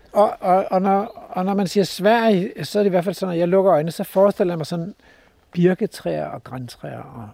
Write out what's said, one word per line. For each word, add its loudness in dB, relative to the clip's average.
Og, 4
og, 2
og, 2
når, -2
og -4
når -2
man 0
siger 0
Sverige, 0
så -4
er 2
det 2
i 2
hvert 0
fald -4
sådan, -4
at -2
jeg 2
lukker 4
øjnene, 2
så -8
forestiller 2
jeg -6
mig -6
sådan -8
birketræer 0
og -12
grantræer -12
og, -16